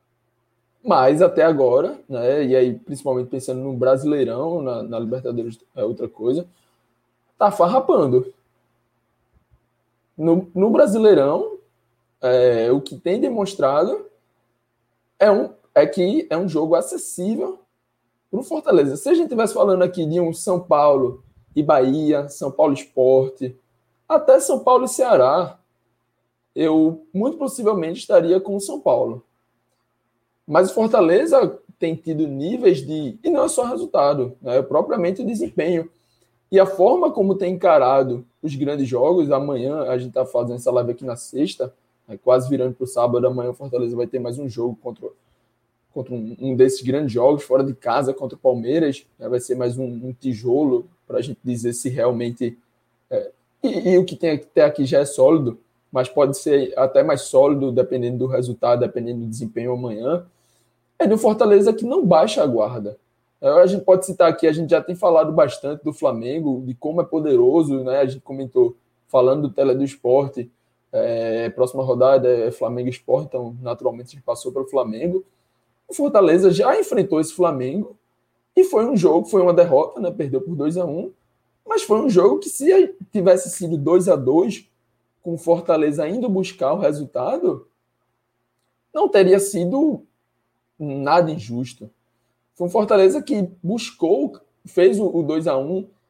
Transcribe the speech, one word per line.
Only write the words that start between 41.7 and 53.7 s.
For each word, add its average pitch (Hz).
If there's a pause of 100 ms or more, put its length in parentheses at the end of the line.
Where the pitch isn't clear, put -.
né, 101
quase 127
virando 127
pro 127
sábado, 120
amanhã 127
o 123
Fortaleza 123
vai 120
ter 131
mais 120
um 143
jogo 117
contra, 117 (840)
contra 127
um, 113
um 131
desses 127
grandes 135
jogos, 139
fora 131
de 135
casa, 127
contra 135
o -
Palmeiras, 135 (120)
né, 117
vai 123
ser 127
mais 123
um, 131
um 120
tijolo 127 (220)
pra 120
gente 127
dizer 120
se 123
realmente, 120 (520)
é... - (320)
e, 190